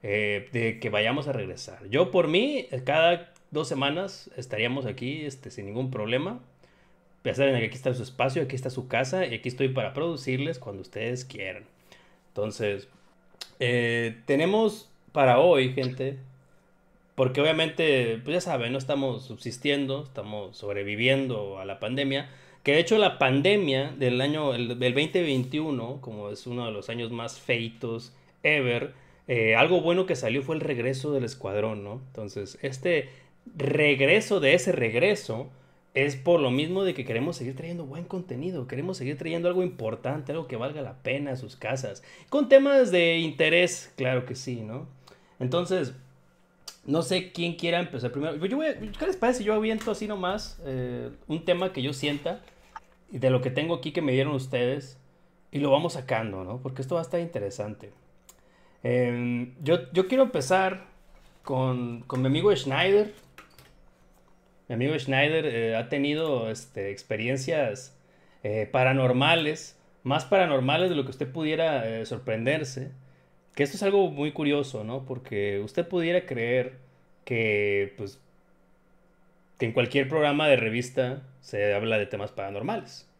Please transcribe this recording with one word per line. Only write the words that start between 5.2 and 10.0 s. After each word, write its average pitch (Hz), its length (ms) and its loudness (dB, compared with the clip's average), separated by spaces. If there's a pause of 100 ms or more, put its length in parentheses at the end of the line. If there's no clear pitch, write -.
este, 135 260 -10
sin 101 160 -12
ningún 123 240 -4
problema. 131 500 -2 (840)
Ya 104 100 0
saben 135 240 4
que 113 80 0
aquí - 100 -6
está 127 180 -2
su 127 80 -6
espacio, 135 400 -2
aquí 135 140 -4
está 131 140 -6
su - 180 -8
casa, 135 380 0
y 117 80 -4
aquí 120 140 -6
estoy 131 200 0
para 123 240 -2
producirles 143 640 -4